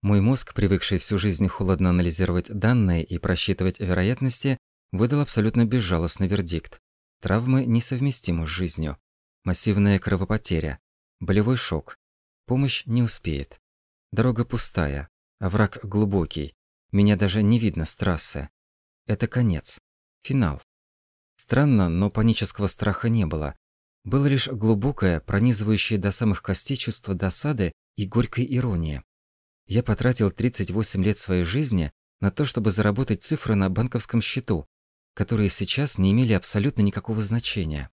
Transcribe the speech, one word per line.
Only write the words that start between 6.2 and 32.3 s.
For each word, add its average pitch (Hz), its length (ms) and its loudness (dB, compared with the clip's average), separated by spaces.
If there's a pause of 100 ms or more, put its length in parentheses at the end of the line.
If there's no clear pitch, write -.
вердикт. 87 520 -4 (420)
Травмы 123 440 2
несовместимы 117 800 0
с - 20 -6
жизнью. 80 480 -4 (460)
Массивная 101 560 2
кровопотеря, 90 800 -2 (400)
болевой 104 380 2
шок. - 400 -6 (480)
Помощь 127 400 -2
не 120 180 2
успеет. 76 560 -4 (520)
Дорога 117 340 0
пустая, 71 640 -4 (300)
овраг 98 440 0
глубокий. 98 720 -2 (360)
Меня 101 260 4
даже 101 260 0
не 110 160 4
видно 92 260 -2
с - 100 -8
трассы. 76 540 -4 (560)
Это 110 220 -2
конец. 104 520 -2 (440)
Финал. 98 380 0 (760)
Странно, 127 520 4
но 90 220 2
панического 110 580 0
страха 104 420 0
не 113 160 2
было. 76 300 -4 (500)
Было 135 220 2
лишь 139 200 2
глубокое, 104 720 0
пронизывающее 107 800 0
до 98 120 0
самых 104 300 0
костей - 360 -4
чувство - 380 -6
досады 98 580 -2 (220)
и 104 100 -4
горькой 117 400 -2 (100)
иронии. 85 480 -2 (640)
Я 110 160 0
потратил 113 480 2
тридцать 107 400 -4
восемь 98 320 -2
лет 101 140 2
своей 90 260 0
жизни 95 480 0 (300)
на 98 100 2